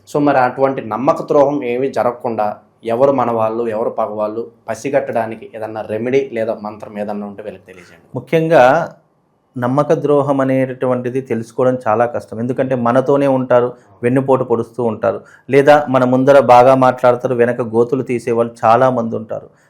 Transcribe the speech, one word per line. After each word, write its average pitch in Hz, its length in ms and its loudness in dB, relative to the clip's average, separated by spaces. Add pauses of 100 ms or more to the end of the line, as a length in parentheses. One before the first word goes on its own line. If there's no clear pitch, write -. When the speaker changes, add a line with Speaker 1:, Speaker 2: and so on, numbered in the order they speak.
(140)
Speaker 1:
So 151 80 0
మరి 139 160 2
అటువంటి 131 500 0
నమ్మక 127 340 -2
ద్రోహం 147 420 2
ఏమీ 123 260 -4
జరగకుండా 113 640 -4 (280)
ఎవరు 120 280 2
మన 123 180 0
వాళ్ళు, 113 380 -2
ఎవరు 113 220 -4
పగవాళ్ళు 107 560 -6 (220)
పసిగట్టడానికి 113 840 -6
ఏదన్నా 110 360 -10
రెమెడీ 127 420 -2
లేదా 110 300 -4
మంత్రం 107 360 -12
ఏదన్నా 104 280 -8
ఉంటే 101 160 -16
వీళ్ళకి 92 240 -16
తెలియజేయండి. - 480 -20
Speaker 2:
ముఖ్యంగా 156 800 2 (640)
నమ్మక 135 340 0
ద్రోహం 143 480 0
అనేటటువంటిది 127 800 -2
తెలుసుకోవడం 127 580 -2 (100)
చాలా 113 180 2
కష్టం. 110 340 -10
ఎందుకంటే 131 340 -4
మనతోనే 131 520 0
ఉంటారు, 127 460 2 (300)
వెన్నుపోటు 131 420 2
పొడుస్తూ 117 380 -4
ఉంటారు, 107 380 -2 (300)
లేదా 143 380 6
మన 131 160 2
ముందర 131 360 4
బాగా 123 340 8
మాట్లాడతారు, 127 600 2
వెనక 120 260 0
గోతులు 120 420 0
తీసేవాళ్ళు 117 520 -4 (100)
చాలామంది 117 520 2
ఉంటారు. 110 340 -12 (200)